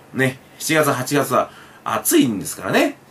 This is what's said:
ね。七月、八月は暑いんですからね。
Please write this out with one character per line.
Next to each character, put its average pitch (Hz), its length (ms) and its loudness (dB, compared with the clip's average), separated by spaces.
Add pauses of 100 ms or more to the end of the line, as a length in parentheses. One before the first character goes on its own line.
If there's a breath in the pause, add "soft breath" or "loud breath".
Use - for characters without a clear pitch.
(140)
ね。 131 260 -2 (180)
七 - 160 -4
月、 151 180 4
八 127 240 -2
月 123 180 0
は 107 180 0 (320 loud breath)
暑 - 340 0
い 302 100 6
ん - 120 -2
で - 60 -8
す - 100 -10
か - 80 -14
ら 98 80 -4
ね。 277 260 0 (140)